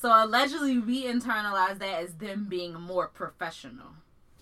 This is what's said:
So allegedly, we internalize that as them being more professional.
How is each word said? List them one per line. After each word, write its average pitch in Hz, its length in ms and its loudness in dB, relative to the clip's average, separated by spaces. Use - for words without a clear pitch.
So 240 120 0
allegedly, 262 640 4
we 247 280 0
internalize 208 760 0
that 190 240 -2
as 175 120 -10
them 202 320 -6
being 175 260 -4
more 175 340 -2
professional. 165 800 -10